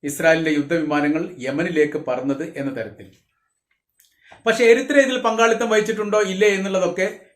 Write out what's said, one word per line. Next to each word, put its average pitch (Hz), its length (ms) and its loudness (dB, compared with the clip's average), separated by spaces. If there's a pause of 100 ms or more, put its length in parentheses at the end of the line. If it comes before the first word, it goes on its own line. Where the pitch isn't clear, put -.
ഇസ്രായേലിന്റെ 160 460 2
യുദ്ധവിമാനങ്ങൾ 147 760 -2 (100)
യമനിലേക്ക് 147 600 -2 (100)
പറന്നത് 135 480 -4
എന്ന 139 200 -8
തരത്തിൽ. 104 300 -12 (1400)
പക്ഷെ 226 180 0
എരിത്രിയ 269 380 6
ഇതിൽ 254 160 0
പങ്കാളിത്തം 226 520 0
വഹിച്ചിട്ടുണ്ടോ 208 520 0
ഇല്ലേ 190 260 0
എന്നുള്ളതൊക്കെ 190 720 -2 (160)